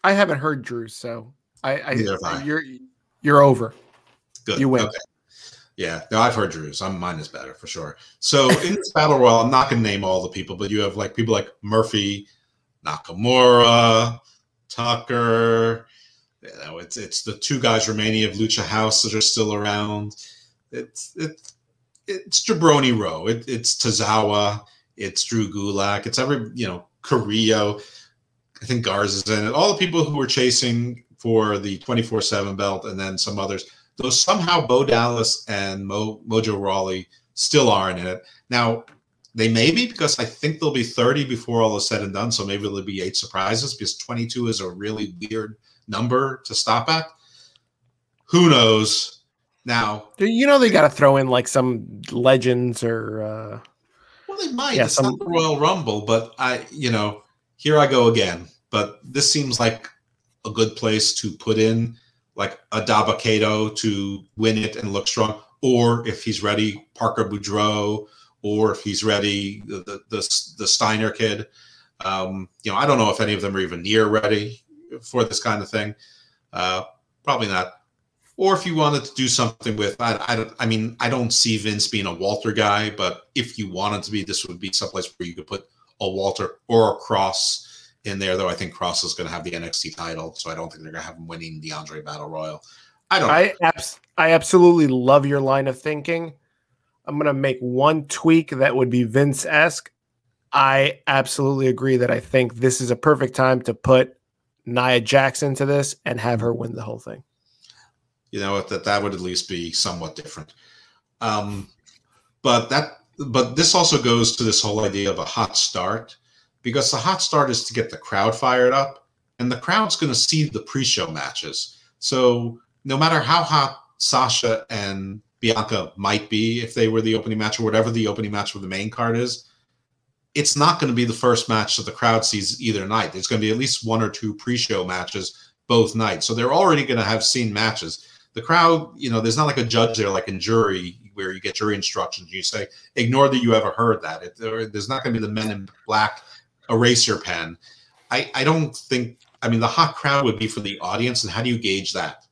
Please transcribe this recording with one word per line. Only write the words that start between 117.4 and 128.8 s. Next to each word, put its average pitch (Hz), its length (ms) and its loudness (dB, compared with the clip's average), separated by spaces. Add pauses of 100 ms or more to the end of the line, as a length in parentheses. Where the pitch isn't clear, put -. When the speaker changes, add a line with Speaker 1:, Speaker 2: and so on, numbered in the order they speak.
Speaker 2:
is 113 140 -4
to 113 100 -12
get 113 160 -4
the - 80 -16
crowd 110 360 -2
fired 127 380 2
up, 135 340 -2 (320)
and 123 140 -2
the 123 40 -4
crowd's 202 400 0
gonna 139 180 -2
see 156 300 0
the - 160 -6
pre-show 113 500 -4
matches. 71 680 -10 (220)
So 120 600 0 (260)
no 135 120 -2
matter 160 240 4
how 160 220 2
hot 143 360 0 (200)
Sasha 123 720 0
and 98 500 -6 (200)
Bianca 110 560 -2
might 101 340 -2
be, 113 320 0
if 113 100 -10
they 117 160 2
were 110 140 2
the 110 140 2
opening 110 200 -4
match 110 240 -2
or 117 40 0
whatever 110 260 2
the 113 160 0
opening 104 240 -4
match 101 240 -6
of 98 80 -12
the 92 60 -10
main 98 200 -6